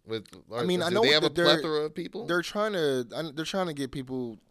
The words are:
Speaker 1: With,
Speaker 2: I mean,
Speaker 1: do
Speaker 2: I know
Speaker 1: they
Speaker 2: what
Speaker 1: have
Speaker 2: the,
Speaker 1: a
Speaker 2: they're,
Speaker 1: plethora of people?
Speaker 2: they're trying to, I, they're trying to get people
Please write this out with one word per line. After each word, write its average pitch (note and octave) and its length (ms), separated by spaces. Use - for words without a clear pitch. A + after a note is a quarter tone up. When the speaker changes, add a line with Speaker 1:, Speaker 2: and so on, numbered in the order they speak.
Speaker 1:
With, A2 200
Speaker 2:
I A#2+ 120
mean, F3+ 160
Speaker 1:
do E3+ 40
Speaker 2:
I E3+ 60
know F#3 100
Speaker 1:
they - 80
Speaker 2:
what D3 60
Speaker 1:
have D#3 80
Speaker 2:
the, E3 60
Speaker 1:
a - 40
Speaker 2:
they're, E3+ 120
Speaker 1:
plethora D#3 240
of D#3 80
people? F3+ 320
Speaker 2:
they're F3 160
trying G#3 320
to, C#3 320
I, D#3+ 180
they're D#3 120
trying F#3 220
to D#3+ 40
get C#3 200
people B2+ 440